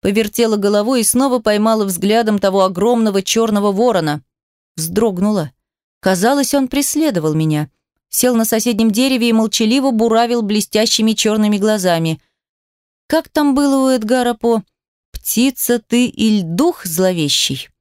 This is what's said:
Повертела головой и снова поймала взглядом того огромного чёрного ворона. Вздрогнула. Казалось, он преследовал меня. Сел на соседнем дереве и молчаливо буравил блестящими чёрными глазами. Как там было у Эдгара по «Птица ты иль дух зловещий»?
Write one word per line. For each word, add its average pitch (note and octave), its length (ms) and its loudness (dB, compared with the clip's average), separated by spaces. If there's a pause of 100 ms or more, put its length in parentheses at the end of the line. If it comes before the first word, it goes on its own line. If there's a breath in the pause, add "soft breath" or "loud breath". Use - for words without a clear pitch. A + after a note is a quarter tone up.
Повертела G#3+ 540 0
головой G#3 460 0
и - 20 -2
снова B3+ 360 0
поймала G#3+ 440 0
взглядом G3+ 560 0
того G3 240 2
огромного G3+ 580 0
чёрного G#3 520 0
ворона. F#3 500 0 (540)
Вздрогнула. F#3 720 -2 (480)
Казалось, A3+ 540 0
он C4+ 160 0
преследовал C4 640 -2
меня. D3+ 360 0 (400)
Сел B3 260 0
на A3+ 100 2
соседнем A3+ 460 0
дереве A#3+ 380 0
и A3+ 40 2
молчаливо A3+ 580 0
буравил A#3 500 0
блестящими G#3+ 720 0
чёрными G#3+ 460 0
глазами. F3+ 640 0 (840)
Как D#4+ 200 -2
там D4 280 0
было C4+ 300 2
у C4 40 2
Эдгара A#3+ 440 0
по A#3 300 -2 (480)
«Птица - 680 -2
ты A#3+ 260 0
иль G#3+ 380 0
дух G3+ 420 -2
зловещий»? E3 840 -2 (120)